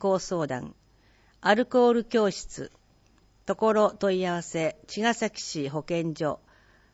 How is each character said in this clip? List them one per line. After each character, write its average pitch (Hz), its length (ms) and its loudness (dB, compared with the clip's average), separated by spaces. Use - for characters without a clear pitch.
康 190 160 2
相 170 300 -4
談。 139 260 -6
ア 190 120 4
ル 247 140 2
コ 247 200 4
ー 240 60 6
ル 233 120 0
教 214 260 2
室。 - 400 -12
と 196 100 -2
こ 220 180 4
ろ 214 180 4
問 190 280 0
い 185 60 -2
合 175 80 0
わ 175 80 -4
せ、 165 460 -4
茅 208 160 -6
ヶ 233 100 4
崎 - 300 -6
市 143 260 -6
保 147 140 -6
健 165 320 -4
所。 151 240 -2